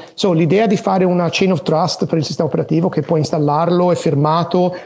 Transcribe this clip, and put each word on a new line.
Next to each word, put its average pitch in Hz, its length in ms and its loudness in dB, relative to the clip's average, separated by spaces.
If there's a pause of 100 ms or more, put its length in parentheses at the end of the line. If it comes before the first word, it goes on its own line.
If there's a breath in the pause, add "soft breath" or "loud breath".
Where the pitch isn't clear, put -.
(140 loud breath)
So, 196 180 0
l'idea 175 340 2
di 196 120 2
fare 190 260 0
una 180 260 2
chain 190 220 2
of 170 100 0
trust 160 440 -2
per 165 100 -2
il 156 80 0
sistema 160 240 -2
operativo 160 400 0
che 156 140 -4
puoi 160 180 0
installarlo, 170 720 0
è - 20 2
firmato 165 800 0 (120)